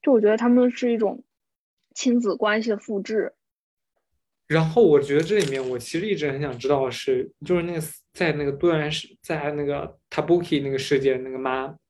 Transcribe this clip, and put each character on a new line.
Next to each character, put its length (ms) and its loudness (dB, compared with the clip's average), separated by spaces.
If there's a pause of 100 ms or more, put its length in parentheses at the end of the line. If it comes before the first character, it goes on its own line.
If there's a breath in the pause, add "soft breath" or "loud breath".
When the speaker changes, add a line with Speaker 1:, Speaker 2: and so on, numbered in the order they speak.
Speaker 1:
就 100 2
我 80 6
觉 80 2
得 80 4
他 120 0
们 240 4
是 200 -2
一 60 0
种 240 -2 (720)
亲 260 2
子 140 0
关 260 0
系 100 -4
的 60 0
复 240 -6
制。 340 -4 (1120)
Speaker 2:
然 180 2
后 160 2
我 200 8
觉 160 0
得 80 2
这 160 2
里 100 0
面 200 -4
我 60 -4
其 220 -6
实 80 -4
一 80 0
直 160 -4
很 100 -6
想 160 -6
知 120 -6
道 160 2
的 80 -2
是， 360 -2 (160)
就 120 0
是 80 0
那 80 -6
个 80 -4 (320)
在 180 0
那 140 -2
个 80 -2
多 180 2
元 180 0
世-， 200 -8 (120)
在 300 -4
那 140 -4
个 340 -6 (100)
Tabuki 540 0
那 80 -4
个 80 -2
世 220 0
界 160 2
那 120 -8
个 80 -10
妈 380 -6 (160)